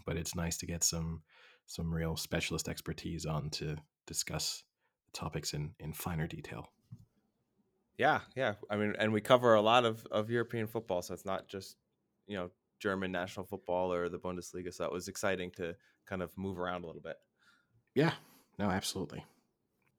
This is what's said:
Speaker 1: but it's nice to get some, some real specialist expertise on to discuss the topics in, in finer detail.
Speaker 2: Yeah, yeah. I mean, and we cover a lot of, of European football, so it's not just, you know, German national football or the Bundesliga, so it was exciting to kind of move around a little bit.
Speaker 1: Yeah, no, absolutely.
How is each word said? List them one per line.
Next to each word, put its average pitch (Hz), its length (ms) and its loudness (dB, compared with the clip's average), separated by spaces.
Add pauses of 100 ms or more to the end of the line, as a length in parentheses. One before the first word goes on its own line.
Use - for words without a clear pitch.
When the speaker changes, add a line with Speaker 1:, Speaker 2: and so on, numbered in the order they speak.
Speaker 1:
but 85 120 -2
it's 85 180 -4
nice 82 220 -2
to - 80 -8
get 85 180 -4
some, 82 380 0 (460)
some 82 260 -4
real 82 240 0
specialist - 500 -2
expertise 82 580 -6
on 76 260 -2
to 76 260 -4 (300)
discuss - 560 -4 (420)
the - 120 -14
topics - 360 -4
in, 76 260 -4
in 78 140 -8
finer 82 340 -2
detail. - 420 -10 (1300)
Speaker 2:
Yeah, 131 240 6 (140)
yeah. 123 200 2 (140)
I 104 60 0
mean, 104 220 2
and 110 160 4
we 104 80 2
cover 123 320 8
a 107 80 10
lot 120 240 8
of, 113 260 0
of 107 200 2
European 117 360 0
football, 95 340 -2
so 92 120 -8
it's - 120 -10
not 95 220 -2
just, - 280 -10 (520)
you 101 80 -6
know, 90 140 -4 (300)
German 95 320 0
national 92 340 -4
football 92 480 0
or 87 160 2
the 87 100 -6
Bundesliga, 90 540 -6
so 90 100 -6
it 80 80 0
was 90 160 -4
exciting 92 440 -2
to 87 240 -6 (300)
kind 95 160 -4
of 85 160 -6
move 95 220 -4
around 90 240 -4
a 85 40 -10
little 80 140 -14
bit. 80 140 -8 (800)
Speaker 1:
Yeah, 156 180 6 (440)
no, 101 120 2
absolutely. 90 540 -2 (760)